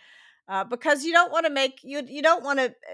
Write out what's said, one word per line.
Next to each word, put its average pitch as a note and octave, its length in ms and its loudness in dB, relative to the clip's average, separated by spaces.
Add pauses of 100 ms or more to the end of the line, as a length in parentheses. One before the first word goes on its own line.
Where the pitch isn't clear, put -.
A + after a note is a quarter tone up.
(500)
uh, F#3+ 160 -4
because C4 400 -2
you E4 80 -2
don't F4 180 4
wanna D#4+ 180 0
make, C4+ 340 -2
you, C#4+ 220 -8
you C#4+ 160 -12
don't D#4+ 220 4
wanna, C4+ 300 -2 (200)